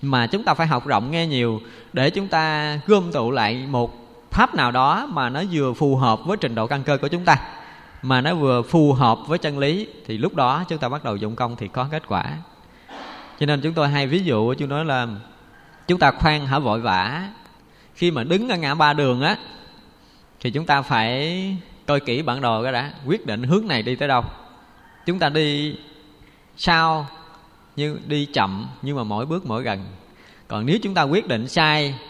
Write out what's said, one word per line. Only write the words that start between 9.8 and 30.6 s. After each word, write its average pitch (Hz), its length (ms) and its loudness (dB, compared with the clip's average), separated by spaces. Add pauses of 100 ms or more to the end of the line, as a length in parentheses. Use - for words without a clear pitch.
thì 110 120 -6
lúc 143 160 -2
đó 139 340 2
chúng 160 100 -4
ta 135 100 -4
bắt 143 160 -6
đầu 107 120 -2
dụng 107 200 -6
công 120 200 -4
thì 107 120 -8
có 127 220 -4
kết 156 180 -6
quả. 95 160 0 (1160)
Cho 147 60 0
nên 143 140 0
chúng 160 140 -2
tôi 151 140 2
hay 143 180 0
ví 143 120 2
dụ, 123 360 2
chú 147 120 -6
nói 143 180 -4
là 131 220 0 (800)
chúng 180 120 2
ta 156 120 6
khoan 151 360 2
hả 135 120 2
vội 117 220 0
vã. 113 480 0 (680)
Khi 175 160 0
mà 135 140 -2
đứng 196 240 0
ở 214 80 0
ngã 147 180 -2
ba 151 180 6
đường 135 300 2
á, 175 140 2 (1040)
thì 123 100 -4
chúng 151 160 -4
ta 143 160 4
phải 143 760 -2 (300)
coi 143 140 2
kỹ 127 220 -4
bản 131 180 -2
đồ 117 220 0
cái 131 100 -2
đã, 127 200 -2 (140)
quyết 202 200 -2
định 113 160 -4
hướng 185 260 2
này 127 140 0
đi 123 140 -2
tới 147 120 -2
đâu. 123 160 2 (840)
Chúng 180 120 -2
ta 165 100 2
đi 147 480 0 (800)
sao, 160 500 2 (680)
như 151 300 -4
đi 147 200 -2
chậm 110 420 -2 (140)
nhưng 139 140 -4
mà 123 80 -4
mỗi 107 220 -2
bước 170 200 -4
mỗi 117 160 -4
gần. 101 240 -4 (600)
Còn 110 180 -4